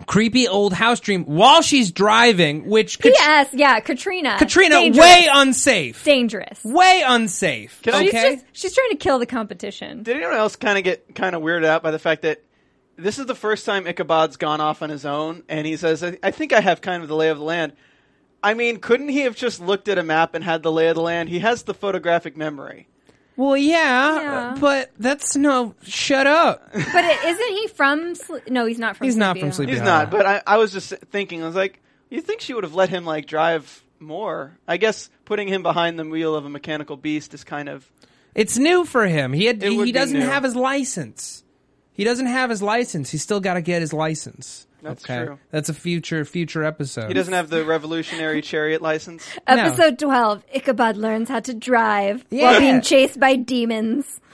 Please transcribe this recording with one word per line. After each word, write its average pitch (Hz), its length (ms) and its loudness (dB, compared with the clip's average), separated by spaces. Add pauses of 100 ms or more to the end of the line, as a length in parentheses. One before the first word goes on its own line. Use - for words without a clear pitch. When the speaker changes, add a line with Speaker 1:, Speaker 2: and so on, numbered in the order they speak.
Speaker 1:
creepy 226 420 2
old 196 260 0
house 226 260 2
dream 190 240 -2
while 233 380 6
she's 233 300 2
driving, 196 760 4
which 214 320 0
Kat- 494 160 8
Speaker 2:
P - 80 6
S, 294 300 4
yeah, 262 260 4
Katrina. 285 580 -4
Speaker 1:
Katrina, 330 380 6
Speaker 2:
Dangerous. 320 300 8
Speaker 1:
way 349 260 10
unsafe. 254 720 2
Speaker 2:
Dangerous. 247 600 0
Speaker 1:
Way 359 440 4
unsafe. 190 760 -2
Speaker 3:
Can 226 120 0
I 196 80 2
Speaker 2:
She's 196 100 4
Speaker 1:
Okay? 226 220 4
Speaker 2:
just, 254 160 -14
she's - 240 -10
trying 523 140 2
to 339 80 -2
kill 277 200 0
the 240 80 -2
competition. 208 760 -10
Speaker 3:
Did 240 140 -2
anyone 330 180 -4
else 214 220 0
kinda 202 240 0
get - 340 -4
kinda 180 240 -4
weirded 160 260 0
out 160 180 4
by 160 80 0
the 156 80 -4
fact 160 240 -2
that 156 200 -4 (540)
this 202 220 -6
is 254 80 -8
the 254 80 -6
first 214 300 -4
time 196 220 -2
Ichabod's 160 500 0
gone 151 220 -2
off 151 220 -4
on 151 80 -6
his 147 160 -12
own, 156 420 -6
and 156 200 -6
he 156 100 -6
says, 160 260 -2
"I, 175 200 -8
I 196 80 0
think 302 200 -8
I 233 100 4
have 180 200 0
kind 175 220 -8
of 151 40 -14
the 151 80 -6
lay 160 140 0
of 151 80 -2
the 147 60 -10
land." 160 300 -4 (680)
I 208 140 2
mean, 233 220 -2
couldn't 262 320 -2
he 277 120 0
have 247 140 -2
just 240 240 -6
looked 196 280 -4
at 196 120 -2
a 170 40 -2
map 160 320 0
and 165 80 -8
had 165 200 -4
the 165 80 0
lay 160 160 2
of 165 80 0
the 165 60 -2
land? 170 280 -4
He 175 100 -6
has 226 240 -2
the 208 120 -8
photographic 170 600 -4
memory. 147 500 -12 (480)
Speaker 1:
Well, 269 220 0
yeah, 294 640 2
Speaker 2:
Yeah. 254 380 -6
Speaker 1:
but 277 380 0
that's 262 380 -4
no, 262 480 0
shut 269 420 0
up. 294 480 2
Speaker 2:
But 190 100 -4 (220)
it, 311 200 0
isn't 359 220 -2 (100)
he 440 100 -6
from 311 480 -2
Sle-, - 340 -14
no, 247 160 -2
he's 233 140 -4
not 220 180 -6
from - 80 -4
Speaker 1:
He's 247 100 0
not 196 200 2
Speaker 2:
Sleepy 185 60 -6
Speaker 1:
from 147 80 -2
Speaker 2:
Hollow. - 80 -6
Speaker 1:
Sleepy 139 160 -4
Speaker 3:
He's - 80 -2
Speaker 1:
Hollow. 196 100 2
Speaker 3:
not, 151 200 4
but 196 140 2
I, 196 220 2
I 208 100 4
was 220 140 2
just 190 180 -10 (220)
thinking, 180 320 -6
I - 20 -6
was 165 100 -8
like, 196 240 -2 (300)
you 262 120 -8
think 427 200 -8
she - 140 -10
would 208 80 -6
have 156 100 -10
let 185 160 2
him, 175 160 -6
like, 156 220 -6
drive 156 560 -4 (160)
more? 160 580 -10 (100)
I 175 100 -2
guess 214 320 -2 (160)
putting 208 220 -6
him 190 140 -4
behind 170 380 -2
the 160 60 -8
wheel 160 300 -4
of 143 100 -8
a 143 40 -14
mechanical 147 480 -12
beast 151 380 -10
is - 80 -20
kind 147 260 -12
of 143 180 -16 (460)
Speaker 1:
It's - 240 -2
new 339 280 2
for 226 200 0
him. 143 280 -2
He 175 120 0
had, 226 180 -2
Speaker 3:
It 202 80 -2
Speaker 1:
he, 233 60 0
Speaker 3:
would 208 100 0
Speaker 1:
he 240 60 -2
Speaker 3:
be 262 60 -2
Speaker 1:
doesn't 277 200 -2
Speaker 3:
new. 254 60 0
Speaker 1:
have 269 180 -2
his 247 120 -4
license. 247 880 -6 (500)
He 202 100 -6
doesn't 247 240 -2
have 254 240 -2
his 202 100 -4
license. 208 480 -4
He's 156 140 -8
still 202 160 -4
gotta 180 220 -2
get 170 200 -4
his 151 120 -6
license. - 680 -8 (200)
Speaker 3:
That's 147 200 -14
Speaker 1:
Okay? 120 220 -8
Speaker 3:
true. 139 140 -14 (100)
Speaker 1:
That's 156 200 -6
a 156 40 -8
future, 165 500 -6
future 160 400 -6
episode. 143 440 -8
Speaker 3:
He 185 80 -6
doesn't 185 180 -2
have 170 160 -2
the 160 160 -2
revolutionary 160 800 -4
chariot 156 400 -4
license? 160 440 -6 (220)
Speaker 1:
No. 254 80 6
Speaker 2:
Episode 302 400 2
twelve, 240 460 0 (100)
Ichabod 233 440 0
learns 220 320 -4
how 247 100 -6
to 254 160 -8
drive 220 760 0
Speaker 1:
Yeah. 247 220 4
Speaker 2:
while 214 80 8
being 262 220 4
chased 269 380 4
by 269 180 4
demons. 233 840 -4 (120)